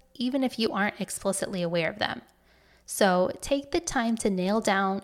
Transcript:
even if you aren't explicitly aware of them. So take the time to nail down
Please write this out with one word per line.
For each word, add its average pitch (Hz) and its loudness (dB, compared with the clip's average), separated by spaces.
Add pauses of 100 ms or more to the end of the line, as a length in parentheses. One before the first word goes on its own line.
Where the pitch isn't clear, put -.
(160)
even 254 0
if 247 -2
you 220 2
aren't 202 -2
explicitly 190 -4
aware 170 0
of 208 -10
them. - -4 (640)
So 185 4
take 277 -2
the 349 2
time 233 -2
to 220 0
nail 190 2
down 196 0